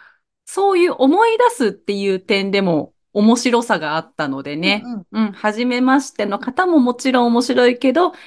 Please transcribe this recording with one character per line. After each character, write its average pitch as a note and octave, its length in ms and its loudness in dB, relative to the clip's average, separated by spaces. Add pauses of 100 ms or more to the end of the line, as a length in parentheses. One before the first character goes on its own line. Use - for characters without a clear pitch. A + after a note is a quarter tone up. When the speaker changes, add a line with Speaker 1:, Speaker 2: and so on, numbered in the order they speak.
(440)
Speaker 1:
そ G4 280 -2
う F4+ 60 0
い F4+ 100 2
う - 100 -4
思 F4+ 280 4
い A4+ 120 0
出 B4 160 4
す A#3 140 -2
っ F#3 40 -2
て - 220 -8
い G3 200 -2
う F#3 60 -4
点 G3 300 -2
で G3 100 0
も F3 320 -2 (220)
面 G#3+ 220 4
白 A#3+ 260 0
さ A3 160 -2
が D#3 180 -6
あ D#3+ 40 -2
っ - 140 -20
た D3 140 -4
の C3+ 140 -8
で D3 140 -10
ね。 G3 280 -2
Speaker 2:
う A#3+ 40 -14
ん B3 60 -10
う G#3 260 -8
ん。 A3 80 2
Speaker 1:
う - 20 -6
ん、 - 20 -18
初 G#3+ 320 -4
め B3 160 -2
ま C4 200 4
し - 120 -12
て G#3 140 -4
の G3+ 120 -4
方 F4+ 280 -2
も E4 120 4
も A#3+ 160 2
ち C4 180 -2
ろ B3+ 100 2
ん A#3+ 40 2
面 A#3 140 2
白 B3 280 2
い B3 100 0
け C4 140 2
ど、 E4+ 200 2 (140)